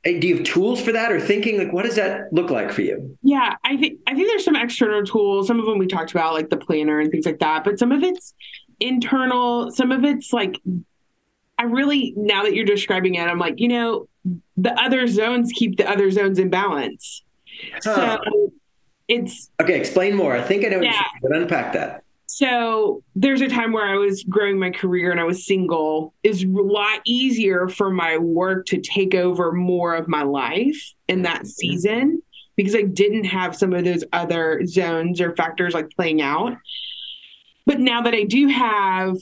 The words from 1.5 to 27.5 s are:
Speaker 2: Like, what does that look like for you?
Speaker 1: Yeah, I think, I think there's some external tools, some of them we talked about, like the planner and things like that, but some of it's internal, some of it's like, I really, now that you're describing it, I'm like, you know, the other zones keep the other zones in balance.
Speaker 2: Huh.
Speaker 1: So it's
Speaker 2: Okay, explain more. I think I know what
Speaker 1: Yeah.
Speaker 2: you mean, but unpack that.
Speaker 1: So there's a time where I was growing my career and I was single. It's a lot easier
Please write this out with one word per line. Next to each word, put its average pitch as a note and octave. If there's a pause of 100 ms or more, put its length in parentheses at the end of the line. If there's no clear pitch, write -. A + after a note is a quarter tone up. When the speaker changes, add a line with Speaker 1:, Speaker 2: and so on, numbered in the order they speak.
Speaker 2:
Like, F3
what F#3
does A3+
that F#3+
look E3+
like A2
for -
you? A#2
Speaker 1:
Yeah, C4 (100)
I C4+
think, -
I B3+
think F4
there's G#4+
some D#4
external A3
tools, G3
some A#3
of G#3+
them G#3+
we F#3
talked E3+
about, E3
like D#3
the D#3+
planner D3+
and D3+
things D#3
like D#3
that, D#3
but G3+
some A#3+
of C#4+
it's F#4 (460)
internal, B3
some B3+
of C4
it's -
like, G3 (960)
I A#3
really, C4
now G3+
that G#3
you're A3
describing F#3
it, F3
I'm F3
like, E3+
you A#3+
know, A#3 (500)
the G#3
other B3+
zones A#3
keep G#3+
the G3
other G3
zones G3
in F#3
balance. E3 (600)
Speaker 2:
Huh. A3
Speaker 1:
So G#3 (560)
it's - (120)
Speaker 2:
Okay, D#3+
explain G3
more. D3+
I B2
think G3+
I A3
know F#3+
what F3
Speaker 1:
Yeah. -
Speaker 2:
you G#3+
mean, -
but C#3
unpack E3+
that. - (220)
Speaker 1:
So A#3 (120)
there's C4
a C4+
time A3+
where G#3+
I G3
was G3
growing G3
my F3+
career F3+
and E3+
I E3+
was F3+
single. D#3+ (100)
It's G3
a F#3
lot G3+
easier A3